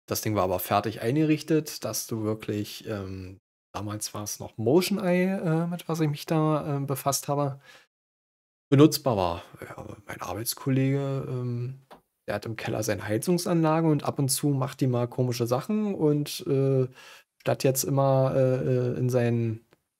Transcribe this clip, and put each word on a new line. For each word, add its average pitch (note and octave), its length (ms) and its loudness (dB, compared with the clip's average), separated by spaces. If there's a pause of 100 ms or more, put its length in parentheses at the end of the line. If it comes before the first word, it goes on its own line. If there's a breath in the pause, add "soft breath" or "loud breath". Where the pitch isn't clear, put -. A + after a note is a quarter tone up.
Das - 140 -4
Ding A2 140 -2
war F#2+ 80 4
aber F#2 160 0
fertig G#2 420 -2
eingerichtet, D3+ 840 0
dass A2 220 -6
du A2 160 -4
wirklich, G#2+ 640 -4
ähm, F#2+ 520 -8 (320)
damals G#2 440 -8
war's G#2 240 -8
noch - 180 -12
Motion E3+ 420 4
Eye, F3+ 260 2 (140)
äh, E3 280 0
mit F3 200 -8
was D#3+ 120 -2
ich D#3 100 2
mich D3 160 -4
da, D#3 520 0
äh, - 20 -4
befasst C#3 480 -2
habe, C#3+ 340 -2 (1120 loud breath)
benutzbar C#3 440 6
war. F2 280 0 (180)
Ja, - 160 -14
aber - 200 -14 (100)
mein - 140 -12
Arbeitskollege, C3+ 1080 -2
ähm, B2 520 -6 (460)
der - 80 -2
hat G#2 100 -8
im A2+ 120 -6
Keller A2+ 260 -4
seine G2+ 240 -2
Heizungsanlage E3 800 2
und D3 160 2
ab C#3 160 -2
und C#3 80 2
zu D3 220 0
macht C3+ 320 -2
die C3+ 60 4
mal A#2+ 200 2
komische A#2+ 400 0
Sachen G3+ 480 0
und, D3 520 0
äh, C3+ 420 2 (500 loud breath)
statt - 240 0
jetzt C3+ 220 2
immer, C3+ 500 4
äh, C3 200 4 (400)
äh, - 40 -4
in B2+ 100 2
seinen, A#2 560 0 (340)